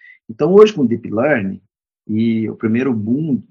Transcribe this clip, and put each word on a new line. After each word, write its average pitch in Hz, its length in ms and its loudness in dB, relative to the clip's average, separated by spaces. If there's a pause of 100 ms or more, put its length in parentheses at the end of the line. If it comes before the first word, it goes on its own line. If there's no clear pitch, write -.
(280)
Então, 147 240 -2
hoje, 214 220 8
com 147 100 -2
Deep 113 260 -4
Learning, 104 500 -2 (460)
e 110 440 -2
o - 60 -12
primeiro 120 360 -2
boom 120 580 -2